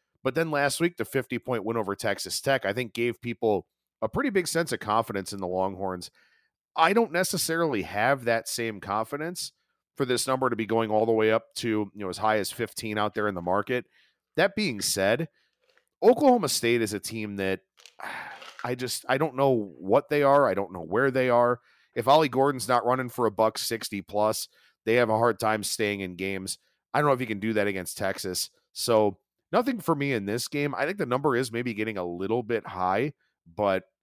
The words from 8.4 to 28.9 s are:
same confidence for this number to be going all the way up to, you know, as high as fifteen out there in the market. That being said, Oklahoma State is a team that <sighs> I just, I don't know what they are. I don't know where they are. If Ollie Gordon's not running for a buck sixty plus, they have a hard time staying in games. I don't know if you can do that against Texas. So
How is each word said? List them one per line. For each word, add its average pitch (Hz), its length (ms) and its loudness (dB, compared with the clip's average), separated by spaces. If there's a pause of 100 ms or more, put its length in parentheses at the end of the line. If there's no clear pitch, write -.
same 113 320 -6
confidence 139 720 -6 (440)
for 143 80 0
this 123 220 0
number 131 240 2
to 117 60 0
be 110 100 -4
going 110 240 0
all 107 160 2
the 113 60 2
way 110 200 4
up 117 240 -2
to, 117 120 -4
you 107 260 0
know, 101 140 -8
as 87 100 -8
high 107 200 2
as 95 120 -2
fifteen 107 480 -6
out 104 160 -2
there 107 140 -2
in 101 60 -4
the 87 60 -6
market. 101 460 -2 (500)
That 190 200 2
being 147 240 -2
said, 107 480 0 (760)
Oklahoma 247 460 6
State 120 340 2
is 104 100 0
a 101 80 -4
team 107 360 -8
that 95 240 0 (520)
<sighs> - 520 -14
I 123 100 -4
just, 123 340 -6
I 135 100 2
don't 143 180 -2
know 127 420 2
what 98 300 2
they 147 140 2
are. 139 260 6
I 95 60 2
don't 92 180 -2
know 90 100 -10
where 107 280 2
they 127 200 2
are. 120 300 4 (340)
If 117 140 0
Ollie 147 220 6
Gordon's 131 380 0
not 120 180 2
running 127 240 0
for 120 160 0
a 107 40 4
buck 110 280 2
sixty - 420 -6
plus, 104 480 -2 (380)
they 113 80 2
have 120 160 4
a 110 80 4
hard 117 200 2
time 110 240 0
staying 101 380 -2
in 92 160 -8
games. 95 420 -6 (360)
I 127 60 2
don't 147 80 2
know 143 40 4
if 127 80 0
you 127 60 -4
can 107 140 -4
do 110 120 -2
that 104 140 2
against 95 320 -6
Texas. 98 520 -4 (220)
So 107 460 2 (340)